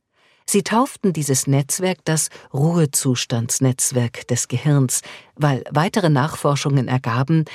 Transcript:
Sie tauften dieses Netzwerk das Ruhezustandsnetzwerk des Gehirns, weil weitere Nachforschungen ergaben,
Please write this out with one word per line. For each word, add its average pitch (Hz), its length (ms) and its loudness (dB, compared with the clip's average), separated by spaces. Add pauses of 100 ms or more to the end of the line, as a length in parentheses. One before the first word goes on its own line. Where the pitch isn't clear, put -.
(520)
Sie 202 120 2
tauften 220 500 0
dieses 143 320 0
Netzwerk 143 600 0
das 160 240 0 (220)
Ruhezustandsnetzwerk 131 1800 0
des - 180 -2
Gehirns, 135 560 0 (320)
weil 143 340 0
weitere 151 400 2
Nachforschungen 139 800 0
ergaben, 131 680 0